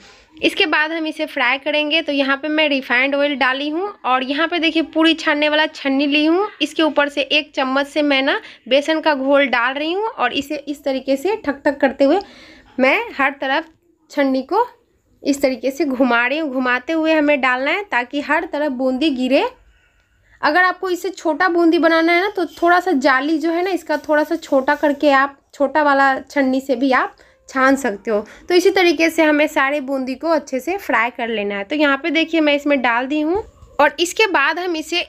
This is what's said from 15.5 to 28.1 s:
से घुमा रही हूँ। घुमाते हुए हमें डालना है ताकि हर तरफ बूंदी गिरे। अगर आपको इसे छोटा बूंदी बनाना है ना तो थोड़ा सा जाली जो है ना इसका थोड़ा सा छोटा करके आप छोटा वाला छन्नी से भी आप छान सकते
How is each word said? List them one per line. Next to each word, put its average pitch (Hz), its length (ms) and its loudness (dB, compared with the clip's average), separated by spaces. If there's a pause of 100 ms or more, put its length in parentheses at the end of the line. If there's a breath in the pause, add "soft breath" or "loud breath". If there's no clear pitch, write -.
से 311 140 -4
घुमा 247 420 2
रही 277 100 -2
हूँ। 320 140 -2
घुमाते 254 420 -2
हुए 320 200 2
हमें 294 280 2
डालना 262 300 0
है 392 140 -2
ताकि 247 360 -4
हर 320 240 0
तरफ 294 280 -4
बूंदी 262 380 0
गिरे। 262 360 2 (920 soft breath)
अगर 302 200 4
आपको 370 280 0
इसे 359 220 -4
छोटा 339 380 -2
बूंदी 339 300 4
बनाना 330 340 4
है 349 80 2
ना 403 100 -2
तो 370 220 -4
थोड़ा 349 260 2
सा 370 140 0
जाली 277 460 2
जो 330 120 -2
है 349 120 -2
ना 392 80 -2
इसका 311 280 -2
थोड़ा 302 240 0
सा 330 140 -4
छोटा 285 380 0
करके 294 360 2
आप 269 260 2 (160)
छोटा 285 300 0
वाला 277 380 4
छन्नी 262 400 0
से 269 140 -2
भी 254 180 0
आप 339 220 0 (340 soft breath)
छान 262 260 2
सकते 226 360 -4